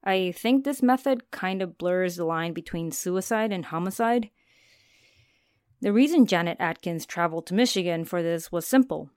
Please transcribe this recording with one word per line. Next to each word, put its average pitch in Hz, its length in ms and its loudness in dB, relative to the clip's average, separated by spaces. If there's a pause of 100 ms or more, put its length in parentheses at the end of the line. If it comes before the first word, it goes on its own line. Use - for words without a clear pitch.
I 190 280 0
think 269 320 2
this 277 180 -2
method 254 480 2
kind 190 300 -4
of 180 160 -6
blurs 180 400 0
the 175 80 -4
line 165 280 -2
between 165 400 -6
suicide 208 600 -2
and 180 140 -6
homicide. 220 640 -2 (1500)
The 202 120 0
reason 269 340 6
Janet 170 340 0
Atkins 165 460 -4
traveled 165 400 -2
to 180 80 -6
Michigan 180 500 0
for 175 180 -4
this 165 280 -4
was 170 160 -4
simple. 160 500 2